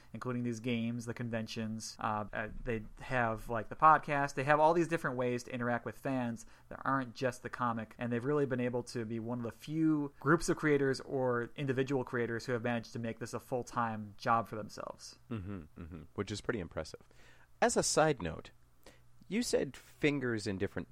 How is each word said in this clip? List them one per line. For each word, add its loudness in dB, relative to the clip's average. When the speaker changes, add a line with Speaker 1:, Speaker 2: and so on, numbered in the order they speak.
Speaker 1:
including -4
these -2
games, -2
the -4
conventions. -4
Uh, 0
uh, -4
they -2
have, 0
like, -4
the -8
podcast. 6
They 0
have 6
all 8
these 4
different -2
ways 0
to -10
interact 0
with -8
fans -2
that -14
aren't 0
just -2
the -8
comic, -2
and -2
they've 0
really 4
been 0
able 0
to -6
be -4
one -4
of -4
the -4
few 2
groups 4
of 2
creators 4
or 0
individual 0
creators -2
who -2
have 0
managed -2
to -6
make -4
this -8
a -4
full-time -4
job 2
for -8
themselves. -10
Speaker 2:
Mm-hmm, -6
mm-hmm, -12
which -2
is -4
pretty -2
impressive. -8
As 4
a 4
side 4
note, -6
you 0
said 0
fingers 2
in 0
different -2